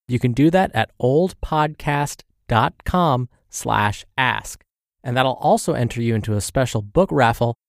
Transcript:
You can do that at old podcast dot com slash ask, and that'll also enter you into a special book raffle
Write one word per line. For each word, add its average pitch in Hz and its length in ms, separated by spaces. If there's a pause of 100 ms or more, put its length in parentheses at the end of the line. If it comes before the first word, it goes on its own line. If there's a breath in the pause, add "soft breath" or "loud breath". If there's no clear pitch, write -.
You 123 100
can 123 140
do 143 160
that 190 240
at 113 260
old 156 400
podcast 151 840 (260)
dot 120 240 (100)
com 143 460 (180)
slash 107 580 (120)
ask, 117 440 (440)
and 123 100
that'll 131 200
also 202 360
enter 117 300
you 113 140
into 107 180
a 104 80
special 127 400
book 160 320
raffle 120 420 (140)